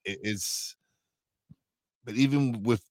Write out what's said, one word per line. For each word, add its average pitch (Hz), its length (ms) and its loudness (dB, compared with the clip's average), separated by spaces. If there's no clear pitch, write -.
it, 98 180 -6
it's, - 520 -6
but 104 100 -8
even 135 480 2
with 113 280 4